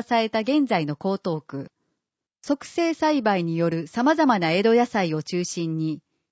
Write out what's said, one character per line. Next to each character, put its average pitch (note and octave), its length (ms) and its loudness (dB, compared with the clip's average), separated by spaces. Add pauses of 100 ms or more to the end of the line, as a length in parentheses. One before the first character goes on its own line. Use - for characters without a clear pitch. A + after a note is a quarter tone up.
(120)
え A3+ 160 2
た A3 120 -2
現 C4+ 260 2
在 F3+ 180 0
の D3 80 -4
江 F#3+ 240 -2
東 E3 240 -4
区。 - 320 -12 (720)
促 - 240 -4
成 E4+ 260 -2
栽 D4+ 300 0
培 G3 220 2
に E3 120 -2
よ E3+ 140 0
る E3 160 -4
様 C4 280 0
々 C4+ 240 2
な E3 140 0
江 F#3+ 100 2
戸 A3+ 120 4
野 A#3+ 100 4
菜 F#3 300 -2
を D#3 80 -4
中 F3+ 220 -4
心 E3 340 -6
に、 D#3 240 -4 (300)